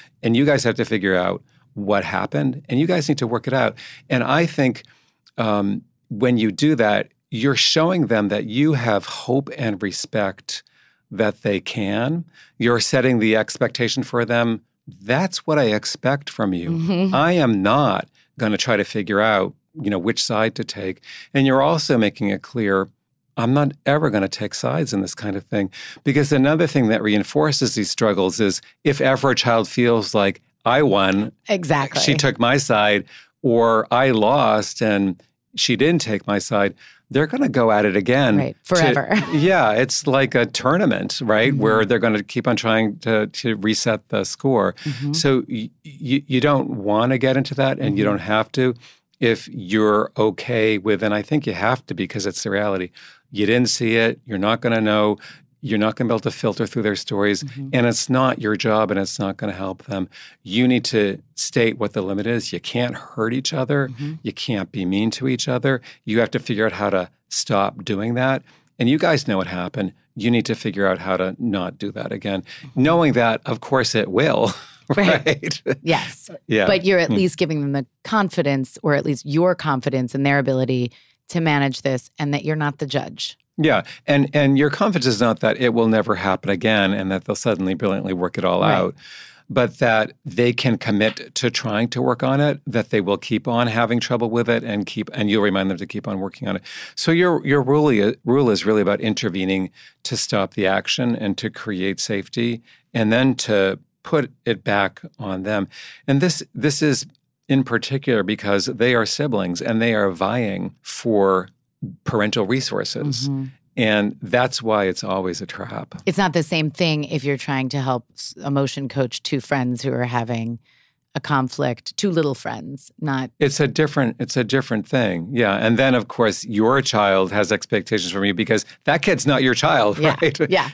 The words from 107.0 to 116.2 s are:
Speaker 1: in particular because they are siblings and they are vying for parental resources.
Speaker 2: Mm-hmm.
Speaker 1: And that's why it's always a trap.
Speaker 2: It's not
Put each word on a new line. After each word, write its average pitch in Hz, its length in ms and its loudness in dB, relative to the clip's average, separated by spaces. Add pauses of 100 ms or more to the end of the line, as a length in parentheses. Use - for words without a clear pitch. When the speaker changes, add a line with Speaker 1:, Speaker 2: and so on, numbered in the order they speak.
Speaker 1:
in 135 160 4
particular 120 580 -2
because 101 440 0
they 123 280 0
are 113 120 2
siblings 95 560 -2
and 113 180 0
they 117 140 2
are 101 160 2
vying 98 720 -4
for 98 640 2 (560)
parental 107 420 0
resources. 123 840 -4
Speaker 2:
Mm-hmm. 135 160 -4 (320)
Speaker 1:
And 107 460 2
that's 123 400 0
why 107 220 0
it's 92 180 -2
always 95 380 -4
a - 60 -10
trap. - 600 -12
Speaker 2:
It's 170 120 0
not 185 140 2